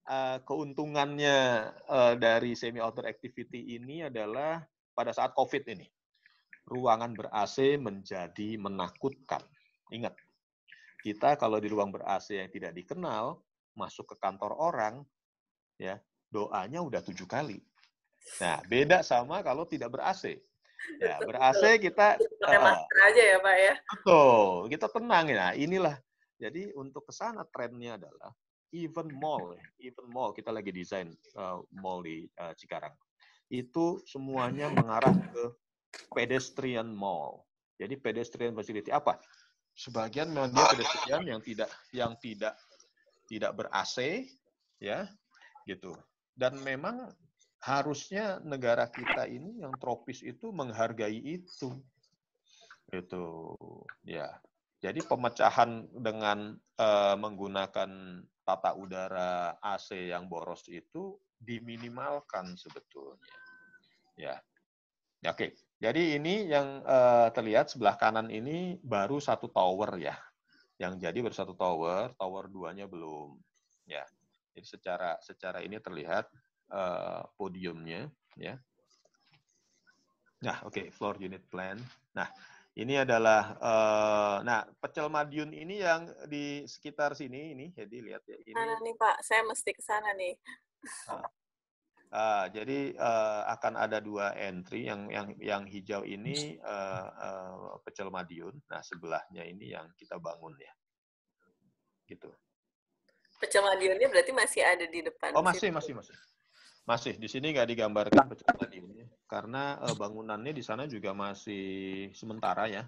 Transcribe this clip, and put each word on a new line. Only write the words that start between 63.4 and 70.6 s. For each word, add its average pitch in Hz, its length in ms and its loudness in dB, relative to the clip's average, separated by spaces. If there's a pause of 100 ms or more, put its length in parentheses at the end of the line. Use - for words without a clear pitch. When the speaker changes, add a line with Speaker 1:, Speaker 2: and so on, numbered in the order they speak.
Speaker 1:
ya. 69 240 -10 (800)
Ya, 85 160 -4
oke. - 160 -4 (240)
Jadi 147 400 2
ini 180 320 -2
yang, 139 320 0
eh, 123 480 8
terlihat 117 400 4
sebelah 101 280 4
kanan 110 360 2
ini 160 480 -6
baru 113 400 0
satu 120 320 -2
tower 95 480 2
ya. 71 160 -6 (640)